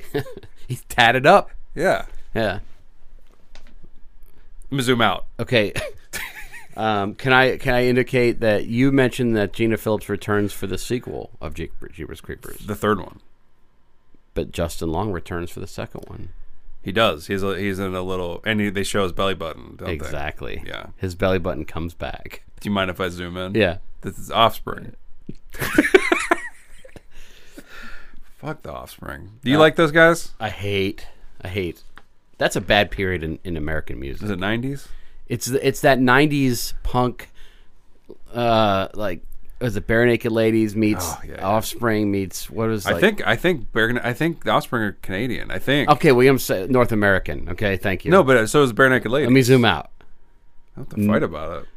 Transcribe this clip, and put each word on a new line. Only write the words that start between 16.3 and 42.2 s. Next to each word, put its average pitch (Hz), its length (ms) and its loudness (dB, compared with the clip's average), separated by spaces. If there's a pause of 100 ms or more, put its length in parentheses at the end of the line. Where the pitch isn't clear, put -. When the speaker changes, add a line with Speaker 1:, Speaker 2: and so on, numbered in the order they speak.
Speaker 2:
He 98 100 -6
does. 92 360 0
He's 98 160 -2
a, 98 160 -2
he's 98 180 -2
in 95 160 -4
a 92 80 -4
little, 90 420 -4
and 110 160 0
he, 104 120 0
they 98 100 -2
show 98 220 0
his 95 80 0
belly 95 240 0
button, 82 400 -10
don't 90 120 -14
they? 92 60 -4
Speaker 1:
Exactly. 73 720 -6
Speaker 2:
Yeah. 52 220 -10 (100)
Speaker 1:
His 92 160 -6
belly 95 240 2
button 85 280 -4
comes 82 280 -6
back. - 480 -12 (180)
Speaker 2:
Do - 80 -8
you 104 60 0
mind 95 160 0
if 85 100 -6
I 92 100 -2
zoom 87 280 -8
in? 92 160 -6
Speaker 1:
Yeah. 95 240 2 (240)
Speaker 2:
This - 160 -8
is - 140 -10
Offspring. - 600 2 (580)
<laughs> - 20 -8 (2750)
Fuck - 260 -12
the - 80 -12
Offspring. 69 600 -12 (120)
Do 120 60 0
you 139 80 6
Speaker 1:
Uh, - 40 8
Speaker 2:
like 156 140 8
those 160 160 4
guys? 165 480 6
Speaker 1:
I 107 100 -4
hate, 98 580 -2 (340)
I - 60 -10
hate. 92 360 -6 (540)
That's - 180 2
a - 60 0
bad 104 300 4
period 92 320 -2
in, 80 200 -6
in 87 140 -6
American 76 420 -4
music. 67 240 -8
Speaker 2:
Is 104 80 -4
it 90 80 -4
nineties? 117 480 -4 (400)
Speaker 1:
It's 117 200 -4
the, 131 180 0
it's 135 160 0
that 135 180 6
nineties 131 760 4 (100)
punk, - 460 0 (1040)
uh, 110 600 4
like, 98 280 -4 (400)
was 120 160 0
it 98 100 -2
Bare 117 180 6
Naked 117 260 4
Ladies 110 440 4
meets 107 300 2
Speaker 2:
Oh, - 200 -6
yeah, - 100 -10
yeah. - 120 -8
Speaker 1:
Offspring 107 640 2
meets, 95 380 -4